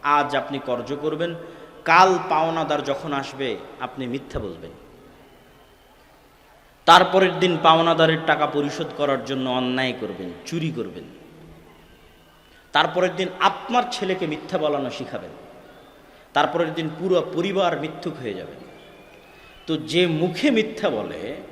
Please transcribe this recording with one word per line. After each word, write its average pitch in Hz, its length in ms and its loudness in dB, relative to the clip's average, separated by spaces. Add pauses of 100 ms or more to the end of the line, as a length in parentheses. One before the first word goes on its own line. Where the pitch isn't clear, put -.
আজ 143 320 2
আপনি 135 300 -2
কর্জ 123 360 -4
করবেন, 160 340 -4 (500)
কাল 180 340 6 (100)
পাওনাদার 156 540 0
যখন 139 300 -4
আসবে, 135 440 -6 (220)
আপনি 127 280 -8
মিথ্যা 135 320 -8
বলবেন। 90 320 -12 (2250)
তারপরের 180 540 8
দিন 175 240 2
পাওনাদারের 165 640 6
টাকা 147 220 2
পরিশোধ 147 400 -2 (100)
করার 139 280 0
জন্য 131 240 -4
অন্যায় 127 500 -2
করবেন, 92 320 -8 (140)
চুরি 160 300 -4
করবেন। 107 280 -10 (1700)
তারপরের 165 440 2
দিন 185 120 -2 (120)
আপনার 233 520 0
ছেলেকে 185 360 -4
মিথ্যা 151 300 -6
বলানো 143 320 -2
শিখাবেন। - 400 -10 (1040)
তারপরের 156 400 2
দিন 160 160 -4 (100)
পুরো 175 340 2
পরিবার 175 460 0
মিথ্যুক 156 420 -8
হয়ে 110 120 -6
যাবে। 85 200 -12 (1120)
তো 160 100 -2
যে 165 300 2
মুখে 175 440 0
মিথ্যা 214 380 0
বলে 98 460 -6 (160)